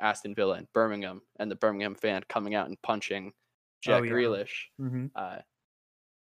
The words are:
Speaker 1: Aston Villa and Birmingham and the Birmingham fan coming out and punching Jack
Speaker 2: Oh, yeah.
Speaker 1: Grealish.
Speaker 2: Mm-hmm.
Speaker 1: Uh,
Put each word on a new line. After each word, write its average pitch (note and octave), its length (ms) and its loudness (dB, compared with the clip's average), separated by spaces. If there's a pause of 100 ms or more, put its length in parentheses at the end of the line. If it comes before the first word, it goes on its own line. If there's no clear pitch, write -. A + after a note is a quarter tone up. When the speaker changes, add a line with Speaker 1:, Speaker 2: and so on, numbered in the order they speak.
Speaker 1:
Aston G#2 340 0
Villa F#2+ 200 4
and F2 180 -10
Birmingham G2+ 500 0 (160)
and G#2+ 100 -4
the G2 60 -4
Birmingham G2+ 400 0
fan G2+ 340 0
coming G#2+ 280 -2
out F#2+ 100 2
and F#2 160 -10
punching G2+ 500 -4 (500)
Jack A#2+ 180 6
Speaker 2:
Oh, A#2+ 40 2
yeah. A#2 80 -2
Speaker 1:
Grealish. A2+ 560 0 (120)
Speaker 2:
Mm-hmm. B2+ 340 -2
Speaker 1:
Uh, F#2 240 -6 (1000)